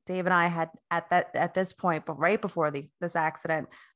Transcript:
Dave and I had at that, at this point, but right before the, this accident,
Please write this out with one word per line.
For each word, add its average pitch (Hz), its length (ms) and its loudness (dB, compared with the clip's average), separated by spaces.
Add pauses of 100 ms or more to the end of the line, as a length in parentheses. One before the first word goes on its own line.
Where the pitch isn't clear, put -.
Dave 185 200 -4
and 185 80 4
I 175 140 4
had 165 220 -2 (200)
at 170 200 -2
that, 175 240 2
at 170 200 0
this 185 200 -2
point, 165 320 -2
but 147 140 -8
right 190 200 2
before 165 320 -2
the, 147 180 -8 (120)
this 170 140 -6
accident, 160 520 -2 (280)